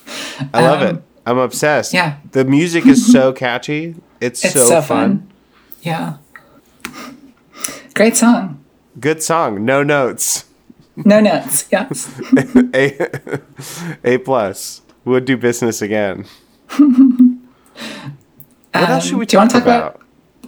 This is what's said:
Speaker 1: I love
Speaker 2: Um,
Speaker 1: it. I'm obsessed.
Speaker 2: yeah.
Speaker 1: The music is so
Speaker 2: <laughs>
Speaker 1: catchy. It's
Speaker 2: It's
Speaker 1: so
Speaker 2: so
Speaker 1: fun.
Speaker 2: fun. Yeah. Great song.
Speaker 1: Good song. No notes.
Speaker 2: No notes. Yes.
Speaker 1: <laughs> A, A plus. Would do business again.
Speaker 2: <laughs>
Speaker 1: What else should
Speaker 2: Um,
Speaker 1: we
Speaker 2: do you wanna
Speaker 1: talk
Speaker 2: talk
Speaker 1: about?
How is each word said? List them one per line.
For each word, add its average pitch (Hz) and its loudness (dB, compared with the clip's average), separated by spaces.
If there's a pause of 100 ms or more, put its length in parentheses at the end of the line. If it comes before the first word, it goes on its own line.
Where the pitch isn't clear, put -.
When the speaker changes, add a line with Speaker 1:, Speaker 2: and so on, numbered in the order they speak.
(520)
Speaker 1:
I - 2
love - 2
Speaker 2:
Um, 85 -2
Speaker 1:
it. 80 -14 (240)
I'm 123 0
obsessed. 127 -2
Speaker 2:
yeah. 170 0 (180)
Speaker 1:
The 131 2
music 160 2
is 120 6
so 131 6
Speaker 2:
<laughs> - -
Speaker 1:
catchy. 147 -6 (260)
It's 120 -4
Speaker 2:
It's 190 -2
Speaker 1:
so 127 4
Speaker 2:
so 156 2
Speaker 1:
fun. 113 0
Speaker 2:
fun. - -18 (540)
Yeah. 165 -6 (1800)
Great 226 2
song. 190 2 (420)
Speaker 1:
Good 156 -2
song. 127 -2
No 135 2
notes. 139 -2 (520)
Speaker 2:
No 208 4
notes. 175 -2
Yes. 139 -4 (240)
Speaker 1:
<laughs> 123 2
A, 139 -2 (960)
A 123 2
plus. 123 -4 (220)
Would 127 0
do 131 0
business 117 -2
again. 101 -4 (460)
Speaker 2:
<laughs> 254 4 (1300)
Speaker 1:
What - 0
else 170 0
should 175 -4
Speaker 2:
Um, 196 -2
Speaker 1:
we 220 -4
Speaker 2:
do - 2
you - 8
wanna 226 6
Speaker 1:
talk 240 2
Speaker 2:
talk - -
Speaker 1:
about? - 0 (480)